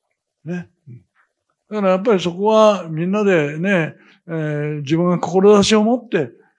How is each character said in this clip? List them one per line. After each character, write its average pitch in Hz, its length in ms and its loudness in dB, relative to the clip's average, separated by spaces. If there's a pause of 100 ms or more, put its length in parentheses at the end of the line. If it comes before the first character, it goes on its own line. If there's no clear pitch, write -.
(460)
ね。 175 240 -10 (180)
う 127 40 -20
ん。 120 100 -20 (680)
だ 208 60 -12
か 208 60 -4
ら 190 100 0
や 185 60 2
っ 190 40 -4
ぱ 220 120 2
り 180 80 2
そ 175 100 -4
こ 190 140 -6
は 214 440 2
み 160 160 -4
ん 185 60 -2
な 208 140 -2
で 156 340 0
ね、 170 360 -2 (320)
え 170 40 -12
ー、 151 500 -6
自 143 140 -2
分 175 140 0
が 185 100 0
志 196 560 4
を 214 80 4
持 240 140 0
っ - 100 -12
て、 143 240 -4 (280)